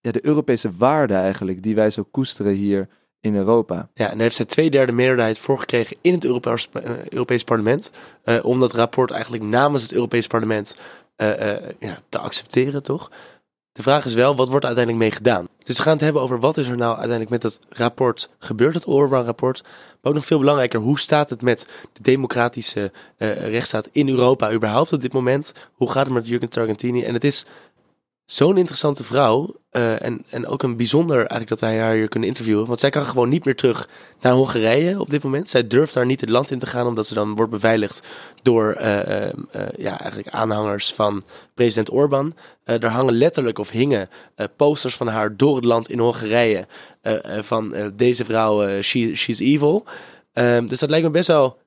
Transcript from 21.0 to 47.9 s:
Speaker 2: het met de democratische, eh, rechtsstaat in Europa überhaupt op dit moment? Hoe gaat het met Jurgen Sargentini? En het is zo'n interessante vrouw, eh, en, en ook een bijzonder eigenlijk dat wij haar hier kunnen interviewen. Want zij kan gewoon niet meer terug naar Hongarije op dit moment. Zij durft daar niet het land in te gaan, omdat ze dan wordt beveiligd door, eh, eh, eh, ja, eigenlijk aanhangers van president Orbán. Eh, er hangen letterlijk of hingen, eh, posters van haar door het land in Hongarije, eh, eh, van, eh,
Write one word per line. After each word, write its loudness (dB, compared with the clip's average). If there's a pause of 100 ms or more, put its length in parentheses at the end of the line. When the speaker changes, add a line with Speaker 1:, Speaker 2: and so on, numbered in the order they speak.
Speaker 2:
het -8
met 0 (260)
de -20
democratische, 0 (260)
eh, -4
rechtsstaat -2
in 2
Europa 4
überhaupt 0
op -2
dit -6
moment? 0 (200)
Hoe -2
gaat 2
het -4
met 0
Jurgen -2
Sargentini? -2
En -4
het -2
is 0 (800)
zo'n 2
interessante 0
vrouw, 2 (140)
eh, 0
en, -6
en -8
ook -4
een -2
bijzonder 2
eigenlijk -2
dat -2
wij 0
haar 2
hier 2
kunnen -2
interviewen. 0
Want -4
zij 2
kan -2
gewoon 0
niet 0
meer 0
terug 0 (320)
naar 4
Hongarije 2
op -4
dit -2
moment. -4
Zij 2
durft 2
daar 2
niet 0
het -4
land 0
in -6
te -8
gaan, -4
omdat -2
ze -10
dan -2
wordt 0
beveiligd 0 (400)
door, 4
eh, 0
eh, -4 (180)
eh, -8 (100)
ja, -8
eigenlijk -12
aanhangers -4
van -2 (300)
president 0
Orbán. 0 (300)
Eh, -2
er 0
hangen 2
letterlijk 0
of -8
hingen, 0 (260)
eh, -4 (100)
posters 2
van -6
haar -2
door 4
het -4
land 2
in -4
Hongarije, 0 (340)
eh, -4
eh, -6
van, -4
eh, -4 (100)